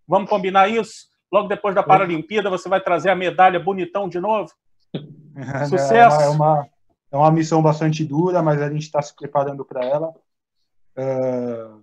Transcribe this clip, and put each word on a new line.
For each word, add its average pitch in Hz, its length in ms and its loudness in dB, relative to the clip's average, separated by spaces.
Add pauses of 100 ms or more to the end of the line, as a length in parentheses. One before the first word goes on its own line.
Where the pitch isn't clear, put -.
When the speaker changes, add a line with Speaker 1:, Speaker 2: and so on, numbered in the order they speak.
Speaker 1:
Vamos 185 240 0
combinar 190 380 2
isso? 226 400 -6 (240)
Logo 196 160 0
depois 202 260 -4
da 196 60 0
Speaker 2:
Vamos. 185 160 4
Speaker 1:
Paralimpíada, 190 520 -2
você 180 200 -6
vai 185 120 0
trazer 175 300 0
a 180 60 2
medalha 180 420 2
bonitão 185 500 -4
de 175 120 -6
novo? 208 320 -4 (420)
Speaker 2:
<laughs> - 260 -14 (160)
É, 135 280 -8
Speaker 1:
Sucesso! 175 560 4
Speaker 2:
é 143 80 4
uma, 151 400 2 (420)
é 139 60 -6
uma 151 140 6
missão 160 320 2
bastante 156 420 0
dura, 165 380 0
mas 151 180 0
a 147 80 -4
gente 151 220 -8
tá 147 100 -4
se - 140 -8
preparando 139 500 -6
pra 127 220 -8
ela. 151 260 -4 (840)
É, 127 720 -6 (160)